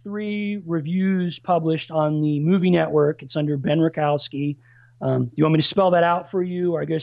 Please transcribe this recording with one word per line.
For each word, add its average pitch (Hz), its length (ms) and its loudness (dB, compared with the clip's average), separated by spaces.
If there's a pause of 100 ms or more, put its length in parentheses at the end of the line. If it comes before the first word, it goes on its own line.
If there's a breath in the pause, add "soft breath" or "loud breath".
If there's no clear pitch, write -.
three 208 640 -6
reviews 175 760 0
published 160 460 0
on 151 320 0
the 147 200 0
Movie 180 280 2
Network. 151 540 2
It's 135 120 -14
under 147 220 -2
Ben 147 220 0
Rakowski. 147 800 -2 (440 soft breath)
Um, 131 240 0
do 120 100 -8
you 151 80 2
want 156 140 4
me 156 60 2
to - 60 -6
spell 190 220 2
that 170 120 4
out 175 260 0
for 185 140 -2
you, 180 320 -2
or 147 60 -4
I 151 40 -6
guess 156 180 -2